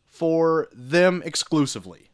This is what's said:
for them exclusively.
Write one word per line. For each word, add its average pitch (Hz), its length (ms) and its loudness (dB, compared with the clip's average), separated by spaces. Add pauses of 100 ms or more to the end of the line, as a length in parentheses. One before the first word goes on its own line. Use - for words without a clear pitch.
for 165 680 0
them 175 540 2
exclusively. 127 880 -4